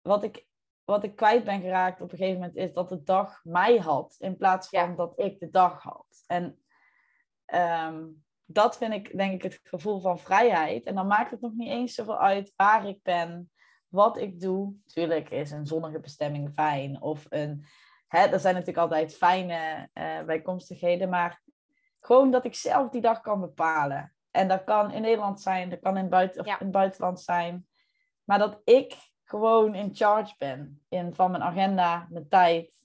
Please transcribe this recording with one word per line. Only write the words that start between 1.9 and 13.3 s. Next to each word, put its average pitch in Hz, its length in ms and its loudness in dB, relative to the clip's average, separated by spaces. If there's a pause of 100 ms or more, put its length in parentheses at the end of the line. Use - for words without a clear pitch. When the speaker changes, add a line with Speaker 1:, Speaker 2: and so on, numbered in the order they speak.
Speaker 1:
op 175 120 -12
een 185 60 -16
gegeven 185 220 -2
moment 175 160 -10
is 170 160 -6
dat 180 160 -4
de 180 140 -10
dag 190 420 -2
mij 185 340 4
had. 156 400 -2
In 190 180 -6
plaats 185 320 0
van 190 100 -2 (100)
Speaker 2:
Ja. 180 60 -8
Speaker 1:
dat 170 240 -6
ik 202 220 -4
de 160 100 -12
dag 180 320 2
had. - 440 -18
En, 175 360 -6 (840)
ehm, 160 600 -2 (380)
dat 226 320 2
vind 220 160 -4
ik, 208 240 -10
denk 196 160 -2
ik, 180 100 -8
het - 200 -10
gevoel 196 380 -6
van 180 180 -2
vrijheid. 185 680 2
En 196 80 -6
dan 190 120 -2
maakt 208 240 0
het 220 100 -12
nog 233 120 -8
niet 226 160 -8
eens 233 260 -6
zoveel 220 240 -6
uit 196 380 0
waar 202 320 4
ik 202 140 -12
ben, 170 480 -4 (380)